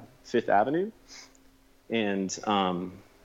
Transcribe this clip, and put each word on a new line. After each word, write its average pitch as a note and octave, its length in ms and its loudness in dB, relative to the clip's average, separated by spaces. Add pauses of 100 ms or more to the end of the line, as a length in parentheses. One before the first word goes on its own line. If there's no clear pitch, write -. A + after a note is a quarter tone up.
(240)
Fifth - 260 0
Avenue. C#3 400 2 (960)
And, G2+ 580 0
um, F#2 460 2 (320)